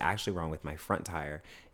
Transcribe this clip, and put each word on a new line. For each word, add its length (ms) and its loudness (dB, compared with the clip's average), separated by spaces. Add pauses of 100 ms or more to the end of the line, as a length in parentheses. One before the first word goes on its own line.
actually 320 2
wrong 160 0
with 140 -4
my 120 -2
front 300 0
tire, 380 -4 (300)